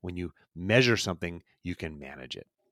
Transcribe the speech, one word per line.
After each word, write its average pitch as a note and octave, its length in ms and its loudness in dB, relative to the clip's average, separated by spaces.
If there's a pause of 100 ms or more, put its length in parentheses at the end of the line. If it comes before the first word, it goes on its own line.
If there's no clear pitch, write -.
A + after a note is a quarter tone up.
when F2+ 140 -8
you F2 160 -4 (220)
measure A2 420 6
something, F2 460 -4 (200)
you F2 120 -4
can D#2 240 -8
manage C2+ 380 -14
it. - 100 -16 (260)